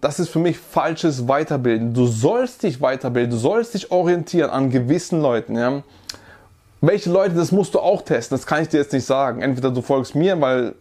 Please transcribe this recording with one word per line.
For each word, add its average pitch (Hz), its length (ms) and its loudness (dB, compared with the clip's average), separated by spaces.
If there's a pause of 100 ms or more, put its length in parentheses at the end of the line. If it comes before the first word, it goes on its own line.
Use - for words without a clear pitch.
Das 147 180 -2
ist 165 80 -2
für 160 120 -2
mich 170 180 0
falsches 160 680 -2
Weiterbilden. 123 680 0
Du 123 100 4
sollst 160 600 0
dich 139 160 -2
weiterbilden, 127 500 0
du 120 80 0
sollst 214 340 0
dich - 180 -8
orientieren 175 600 0
an 135 180 0
gewissen 139 540 0
Leuten, 117 340 0
ja. 127 260 -2 (1040)
Welche 190 260 2
Leute, 190 260 2
das 170 160 0
musst 196 220 2
du 165 40 0
auch 190 240 2
testen, 120 340 -2
das 123 80 -8
kann 156 160 0
ich 165 80 -2
dir 156 100 2
jetzt 143 140 -2
nicht 131 140 -2
sagen. 131 340 0
Entweder 131 300 -2
du 123 120 -2
folgst 131 340 -2
mir, 175 240 2
weil 131 400 0